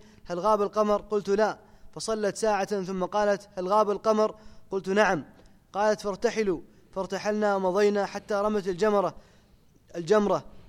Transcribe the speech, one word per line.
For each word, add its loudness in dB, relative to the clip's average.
هل -6
غاب 2
القمر؟" 0
قلت: -4
"لا." 0
فصلت -4
ساعة -2
ثم -4
قالت: 0
"هل -6
غاب 4
القمر؟" 2
قلت: -4
"نعم." 2
قالت: 0
"فارتحلوا." -2
فارتحلنا -2
ومضينا 2
حتى -8
رمت -2
الجمرة، 2
الجمرة، 2